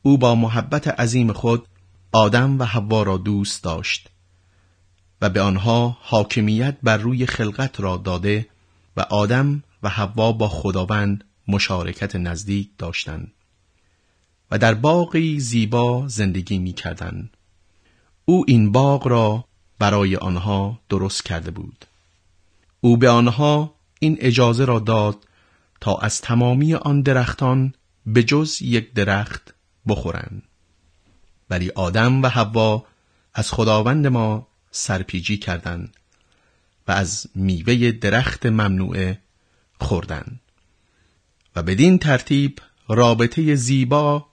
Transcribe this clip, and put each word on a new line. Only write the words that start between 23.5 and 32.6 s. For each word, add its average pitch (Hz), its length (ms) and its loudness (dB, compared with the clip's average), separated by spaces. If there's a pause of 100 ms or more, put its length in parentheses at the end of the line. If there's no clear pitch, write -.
این 156 200 0
اجازه 120 460 2
را 120 140 2
داد 107 460 0 (560)
تا 101 160 0
از - 240 -4
تمامی 123 520 2
آن 143 280 0
درختان 131 720 0 (320)
به 117 180 4
جز 147 380 0
یک 117 320 -2
درخت 101 600 -4 (340)
بخورند. 85 560 -6 (1040)
ولی 90 200 -4
آدم 110 520 0
و 131 60 2
حوا 110 580 0 (480)